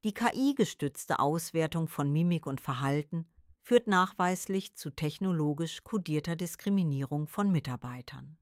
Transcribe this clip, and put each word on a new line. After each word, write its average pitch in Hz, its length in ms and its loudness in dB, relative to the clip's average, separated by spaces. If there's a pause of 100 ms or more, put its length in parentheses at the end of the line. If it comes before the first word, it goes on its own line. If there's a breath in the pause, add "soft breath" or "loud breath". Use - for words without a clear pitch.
Die 214 80 2
K-I-gestützte 233 1080 0
Auswertung 160 680 0
von 143 240 0
Mimik 165 340 2
und 135 140 -4
Verhalten 147 720 -2 (300)
führt 240 240 6
nachweislich 185 880 0
zu - 160 -10
technologisch 156 920 -2
kodierter 165 520 -2
Diskriminierung 156 920 0
von 202 220 0
Mitarbeitern. 131 920 -4